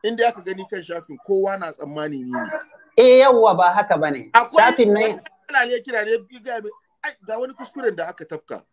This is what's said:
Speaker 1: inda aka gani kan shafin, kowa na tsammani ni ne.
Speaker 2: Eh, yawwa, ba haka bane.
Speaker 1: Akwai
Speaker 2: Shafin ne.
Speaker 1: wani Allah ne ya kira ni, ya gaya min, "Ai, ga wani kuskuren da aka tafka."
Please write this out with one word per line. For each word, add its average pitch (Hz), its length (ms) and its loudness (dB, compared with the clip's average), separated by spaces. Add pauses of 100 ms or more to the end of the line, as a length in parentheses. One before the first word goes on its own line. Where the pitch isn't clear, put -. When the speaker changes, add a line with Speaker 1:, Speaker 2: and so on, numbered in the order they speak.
Speaker 1:
inda 226 240 0
aka 226 120 -6
gani 190 300 -12
kan 196 100 -10
shafin, 165 460 -14
kowa 196 320 -2
na 170 140 -10
tsammani 147 500 -10
ni 123 80 -12
ne. 113 160 -6 (500)
Speaker 2:
Eh, 254 220 8
yawwa, 233 400 6
ba 175 160 2
haka 202 240 0
bane. 143 340 -6
Speaker 1:
Akwai 233 380 4
Speaker 2:
Shafin 214 240 2
ne. 208 80 0
Speaker 1:
wani 214 180 -4 (300)
Allah 254 160 0
ne 247 60 -4
ya 240 100 -4
kira 233 220 -6
ni, 214 80 -2
ya 226 280 -8
gaya 233 220 -10
min, 208 80 -14 (340)
"Ai, 294 60 -8 (160)
ga 220 120 -8
wani 262 160 -10
kuskuren 240 420 -6
da 165 100 -8
aka 175 180 -16
tafka." 147 380 -14 (100)